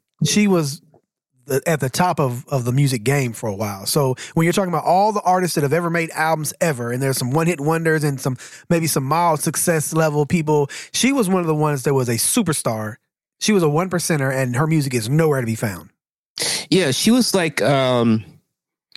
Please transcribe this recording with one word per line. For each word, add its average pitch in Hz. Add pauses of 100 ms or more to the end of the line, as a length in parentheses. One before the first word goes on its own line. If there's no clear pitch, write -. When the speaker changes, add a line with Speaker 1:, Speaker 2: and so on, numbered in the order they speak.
(240)
Speaker 1:
she 208
was 160 (640)
the, 131
at 160
the 131
top 180
of, 127
of 135
the 123
music 127
game 131
for 113
a 98
while. 101
So 135 (200)
when 165
you're 170
talking 190
about 156
all 202
the 202
artists 180
that 160
have 139
ever 170
made 165
albums 156
ever, 123
and 127
there's 135
some 123
one-hit 165
wonders 160
and 139
some, 131 (320)
maybe 170
some 139
mild 160
success 160
level 151
people, 151 (240)
she 254
was 254
one 185
of 165
the 156
ones 151
that 147
was 127
a 120
superstar. 120 (420)
She -
was 180
a 151
one 170
percenter, 156
and 131
her 156
music 143
is 113
nowhere 151
to 117
be 110
found. 98 (800)
Speaker 2:
Yeah, 160
she -
was 247
like, 165
um, 120 (720)